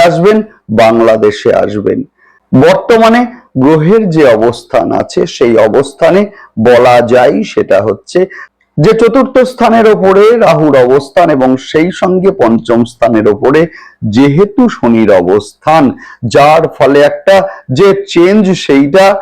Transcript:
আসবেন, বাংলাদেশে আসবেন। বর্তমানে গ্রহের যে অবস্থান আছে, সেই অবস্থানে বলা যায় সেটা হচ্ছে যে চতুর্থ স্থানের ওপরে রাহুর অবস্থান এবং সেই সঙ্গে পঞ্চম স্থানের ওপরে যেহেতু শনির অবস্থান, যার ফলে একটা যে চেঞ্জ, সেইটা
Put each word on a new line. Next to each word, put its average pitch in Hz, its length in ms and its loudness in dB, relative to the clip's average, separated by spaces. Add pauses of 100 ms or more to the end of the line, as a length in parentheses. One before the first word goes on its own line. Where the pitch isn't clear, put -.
আসবেন, 175 300 0 (440)
বাংলাদেশে 113 680 0 (140)
আসবেন। 101 360 -6 (520)
বর্তমানে 226 720 2 (360)
গ্রহের 160 520 2
যে 160 140 0 (120)
অবস্থান 117 520 -4 (140)
আছে, - 200 -6 (140)
সেই 120 180 0 (140)
অবস্থানে 160 540 -2 (460)
বলা 123 280 4 (120)
যায় 123 280 2 (160)
সেটা 101 340 -2
হচ্ছে 110 340 -6 (580)
যে 156 160 2
চতুর্থ 233 420 0 (160)
স্থানের 226 440 0
ওপরে 190 280 2 (220)
রাহুর 156 300 0 (100)
অবস্থান 143 440 0
এবং 131 200 0 (200)
সেই 160 220 -2
সঙ্গে 185 380 -2 (120)
পঞ্চম 117 440 0
স্থানের 113 420 -2
ওপরে 127 340 0 (540)
যেহেতু 143 540 0
শনির 113 400 0 (120)
অবস্থান, 104 640 -2 (500)
যার 151 300 2 (100)
ফলে 139 260 0 (100)
একটা 196 260 0 (420)
যে 196 100 2 (240)
চেঞ্জ, 190 320 2 (220)
সেইটা 143 400 2 (160)